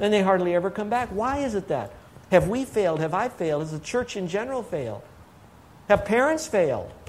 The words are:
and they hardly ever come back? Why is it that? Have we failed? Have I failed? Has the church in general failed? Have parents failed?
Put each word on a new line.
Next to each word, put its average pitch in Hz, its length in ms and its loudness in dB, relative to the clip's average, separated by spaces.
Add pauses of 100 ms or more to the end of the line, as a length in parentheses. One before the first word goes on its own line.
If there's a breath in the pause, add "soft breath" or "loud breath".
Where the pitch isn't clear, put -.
and 208 140 4
they 202 80 4
hardly 180 320 4
ever 180 160 0
come 208 180 -6
back? 240 220 -2
Why 247 300 -2
is 254 140 -2
it 190 140 -4
that? 131 240 -4 (380)
Have 170 180 6
we 254 160 -2
failed? 175 360 0
Have 160 120 -2
I 214 160 0
failed? 160 320 -2
Has 156 120 -6
the 151 80 -6
church 240 360 -4
in 185 120 -4
general 233 340 -4
failed? 127 400 -6 (880)
Have 202 160 6
parents 277 400 2
failed? 139 440 0 (180)